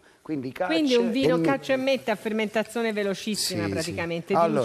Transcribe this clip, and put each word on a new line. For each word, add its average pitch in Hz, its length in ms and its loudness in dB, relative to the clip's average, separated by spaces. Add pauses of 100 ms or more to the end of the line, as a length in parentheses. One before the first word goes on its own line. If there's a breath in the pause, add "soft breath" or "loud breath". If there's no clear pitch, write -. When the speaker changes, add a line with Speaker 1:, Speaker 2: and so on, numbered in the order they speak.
(240 soft breath)
Speaker 1:
Quindi 135 280 -8
caccio 180 220 4
Speaker 2:
Quindi 294 220 4
un 233 160 4
vino 254 240 4
Speaker 1:
e - 20 2
metti. 330 120 2
Speaker 2:
caccio 269 240 0
e - 40 2
mette 262 340 0
a 208 40 -2
fermentazione 220 800 -2
velocissima, 202 680 -4
Speaker 1:
Sì, - 60 -2
sì. - 40 -4
Speaker 2:
praticamente, 170 640 -6
di 165 60 4
Speaker 1:
Allora, 165 260 2